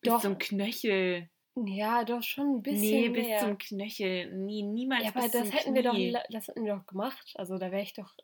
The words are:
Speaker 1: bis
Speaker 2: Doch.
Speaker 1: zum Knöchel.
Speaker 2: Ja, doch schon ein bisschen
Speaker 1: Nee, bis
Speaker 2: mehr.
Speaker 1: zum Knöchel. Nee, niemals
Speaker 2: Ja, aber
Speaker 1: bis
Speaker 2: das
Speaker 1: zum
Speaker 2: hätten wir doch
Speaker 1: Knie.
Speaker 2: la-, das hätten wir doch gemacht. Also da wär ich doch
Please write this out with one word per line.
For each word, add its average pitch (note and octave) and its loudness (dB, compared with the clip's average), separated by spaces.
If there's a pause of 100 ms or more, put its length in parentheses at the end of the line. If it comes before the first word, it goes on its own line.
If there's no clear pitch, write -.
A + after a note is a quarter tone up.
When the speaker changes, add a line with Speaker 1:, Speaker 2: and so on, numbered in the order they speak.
Speaker 1:
bis A#3 4
Speaker 2:
Doch. A#3 6
Speaker 1:
zum G3 0
Knöchel. F#3+ 0 (280)
Speaker 2:
Ja, A3 2
doch A#3 -2
schon C#4 0
ein G#3+ -2
bisschen G#3 0
Speaker 1:
Nee, A3 6
bis A#3 2
Speaker 2:
mehr. G#3+ 2
Speaker 1:
zum G#3 0
Knöchel. G3 -4
Nee, G3+ -4
niemals A#3 0
Speaker 2:
Ja, G#3+ 0
aber B3 0
Speaker 1:
bis A#3 0
Speaker 2:
das A#3 2
Speaker 1:
zum G#3 -2
Speaker 2:
hätten C#4+ 0
wir C4 4
doch A#3+ 4
Speaker 1:
Knie. F#3+ 2
Speaker 2:
la-, A#3+ -2
das A3 -10
hätten A3+ -6
wir G#3 0
doch F#3+ -12
gemacht. G#3 -6
Also F#3 -6
da F#3 -4
wär G3 -2
ich G3 -8
doch - -14